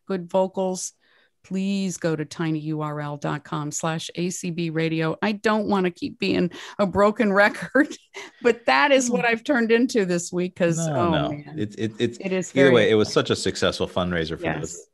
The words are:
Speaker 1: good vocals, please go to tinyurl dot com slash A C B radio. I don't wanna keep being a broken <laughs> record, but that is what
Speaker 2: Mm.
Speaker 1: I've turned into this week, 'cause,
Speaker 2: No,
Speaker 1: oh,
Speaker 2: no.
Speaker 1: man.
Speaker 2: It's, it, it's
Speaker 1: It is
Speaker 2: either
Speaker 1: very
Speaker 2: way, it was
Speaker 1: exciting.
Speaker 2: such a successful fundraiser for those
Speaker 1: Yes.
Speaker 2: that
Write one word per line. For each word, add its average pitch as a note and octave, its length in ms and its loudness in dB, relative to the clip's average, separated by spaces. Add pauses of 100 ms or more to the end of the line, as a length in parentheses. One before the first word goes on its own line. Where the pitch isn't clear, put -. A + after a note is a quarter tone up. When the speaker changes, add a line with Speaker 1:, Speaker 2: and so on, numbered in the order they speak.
Speaker 1:
good F3+ 220 -6
vocals, F#3+ 640 -2 (500)
please F#3+ 540 -2
go D#3+ 180 -2
to D3+ 80 -6
tinyurl D3+ 960 -6
dot D3+ 240 -6
com D3+ 280 -6
slash D#3+ 440 -6
A F3 140 -4
C F3+ 200 -8
B E3+ 200 -4
radio. D#3+ 520 -2
I G#3+ 120 -2
don't G#3+ 340 0
wanna F#3 240 0
keep - 260 -10
being F#3 320 0 (300)
a G3+ 80 4
broken G3+ 460 2
<laughs> G3+ 100 6
record, G#3+ 500 0 (480)
but A#3 260 0
that C#4 260 4
is B3+ 180 2
what A#3+ 140 0
Speaker 2:
Mm. - 20 4
Speaker 1:
I've A3+ 160 0
turned A#3 300 2
into A#3 320 2
this F3 260 -2
week, F3+ 240 -2
'cause, E3+ 220 2
Speaker 2:
No, D#3+ 180 -2
Speaker 1:
oh, E3+ 160 2
Speaker 2:
no. C#3+ 200 0
Speaker 1:
man. D3 260 -12
Speaker 2:
It's, G#2 180 -6
it, A2 240 -4
it's A#2+ 220 -2
Speaker 1:
It F#3+ 100 -4
is F#3 200 -4
Speaker 2:
either C3+ 160 4
Speaker 1:
very C3 60 8
Speaker 2:
way, G#2+ 160 6
it A2 60 6
was G#2+ 140 4
Speaker 1:
exciting. C#3+ 160 2
Speaker 2:
such G#2+ 120 0
a - 40 -8
successful F#2 480 0
fundraiser E2+ 480 -2
for E2+ 60 -10
those - 0 -
Speaker 1:
Yes. D#2 320 -6
Speaker 2:
that - 180 -20